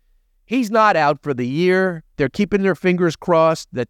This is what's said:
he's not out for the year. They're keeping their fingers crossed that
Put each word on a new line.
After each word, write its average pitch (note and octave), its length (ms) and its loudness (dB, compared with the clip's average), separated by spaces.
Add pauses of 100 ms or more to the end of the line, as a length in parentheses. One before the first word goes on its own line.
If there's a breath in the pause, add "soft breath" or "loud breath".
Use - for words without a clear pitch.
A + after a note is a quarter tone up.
(460)
he's A3+ 260 -4
not G#3+ 240 2
out D3+ 260 0
for C#3 140 -6
the B2 100 -4
year. F3+ 580 -2 (120)
They're C#3 140 -2
keeping G3+ 340 -2
their F#3+ 100 0
fingers F3+ 420 0
crossed D#3+ 580 0
that A#2+ 160 -6